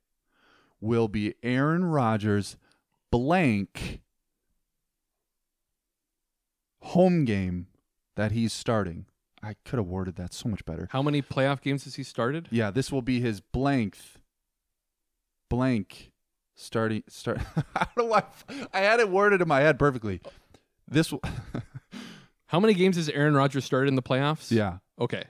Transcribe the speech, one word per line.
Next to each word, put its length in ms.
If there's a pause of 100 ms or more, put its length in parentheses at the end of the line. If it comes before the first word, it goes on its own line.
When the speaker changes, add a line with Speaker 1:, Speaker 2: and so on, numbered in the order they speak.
(800)
Speaker 1:
will 260
be 340
Aaron 440
Rodgers' 720 (520)
blank 920 (2750)
home 440
game 420 (480)
that 160
he's 220
starting. 520 (360)
I 140 (100)
could 120
have 100
worded 280
that 180
so 160
much 160
better. 260
Speaker 2:
How 100
many 200
playoff 400
games 220
has 120
he 80
started? 480
Speaker 1:
Yeah, 200
this 200
will 100
be 180
his 220
blank, 560 (1500)
blank 640 (440)
starting, 540
start. 300 (180)
<laughs> 180
How 120 (100)
do 160
I, 100 (500)
I 60
had 200
it 100
worded 320
in 60
my 120
head 180
perfectly. 440 (680)
This 220
w- 120 (320)
<laughs> 80 (880)
Speaker 2:
How 120
many 140
games 220
has 140
Aaron 260
Rodgers 300
started 240
in 60
the 80
playoffs? 480
Speaker 1:
Yeah. 260 (220)
Speaker 2:
Okay. 300